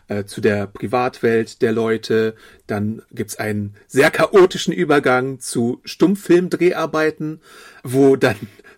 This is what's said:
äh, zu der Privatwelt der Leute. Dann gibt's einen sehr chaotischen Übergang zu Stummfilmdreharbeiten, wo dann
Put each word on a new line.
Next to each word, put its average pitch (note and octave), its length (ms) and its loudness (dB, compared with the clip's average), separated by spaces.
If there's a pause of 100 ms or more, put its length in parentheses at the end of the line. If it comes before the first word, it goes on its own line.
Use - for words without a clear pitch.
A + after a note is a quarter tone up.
äh, G#2 160 -6
zu - 160 -14
der G#2 260 0
Privatwelt A#2 960 -4
der A2+ 100 2
Leute. A2 640 -2 (320)
Dann G#2+ 340 -6 (100)
gibt's A#2 260 -10
einen G#2 380 -6 (120)
sehr C#3+ 240 2
chaotischen F3+ 600 2
Übergang C#3 680 0
zu A#2+ 460 -4
Stummfilmdreharbeiten, D#3+ 1600 0 (420)
wo C3+ 340 4
dann A#2+ 180 0 (420)